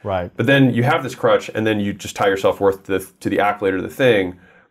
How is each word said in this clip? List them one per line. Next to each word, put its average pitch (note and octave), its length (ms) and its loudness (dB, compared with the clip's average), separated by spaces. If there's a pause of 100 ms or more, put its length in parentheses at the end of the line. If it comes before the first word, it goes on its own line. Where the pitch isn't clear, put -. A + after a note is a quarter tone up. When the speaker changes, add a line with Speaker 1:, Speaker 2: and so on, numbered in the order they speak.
Speaker 1:
Right. F#2 320 -4
Speaker 2:
But A#2 100 -2
then C3+ 280 4
you A#2 100 0
have D3+ 200 0
this - 120 -10
crutch, A2 380 2
and A2 120 -4
then G#2+ 140 0
you G2+ 120 -4
just - 240 -14
tie - 120 0
your A#2+ 80 2
self-worth G2 480 0
to F#2+ 140 -2
the, F#2 80 -8 (140)
to - 80 -6
the F#2+ 120 0
accolade G2+ 340 0
or F#2 80 -4
the F#2+ 60 -4
thing, F#2+ 480 0 (340)